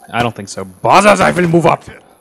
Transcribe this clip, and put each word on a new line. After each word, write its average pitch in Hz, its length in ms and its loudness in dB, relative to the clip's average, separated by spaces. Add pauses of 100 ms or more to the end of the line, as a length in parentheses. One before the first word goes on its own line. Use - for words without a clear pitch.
I 113 140 -4
don't 117 120 -4
think 101 140 -14
so. 95 160 -12
Bazas, 170 540 2
I 160 120 0
will 175 160 -2
move 165 180 2
up. - 180 0 (380)